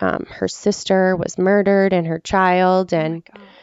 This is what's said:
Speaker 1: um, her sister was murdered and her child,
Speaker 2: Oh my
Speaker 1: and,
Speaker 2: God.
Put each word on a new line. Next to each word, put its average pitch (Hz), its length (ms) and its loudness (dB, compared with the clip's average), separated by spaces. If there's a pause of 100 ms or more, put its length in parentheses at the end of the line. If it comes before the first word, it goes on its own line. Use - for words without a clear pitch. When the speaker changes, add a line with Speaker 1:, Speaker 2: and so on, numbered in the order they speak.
Speaker 1:
um, - 280 -2
her - 200 -6
sister 190 680 0
was - 220 -6
murdered 196 540 2
and 175 140 0
her 165 120 -4
child, 185 760 2
Speaker 2:
Oh - 20 0
my 156 80 0
Speaker 1:
and, 165 200 -6
Speaker 2:
God. - 160 -20 (220)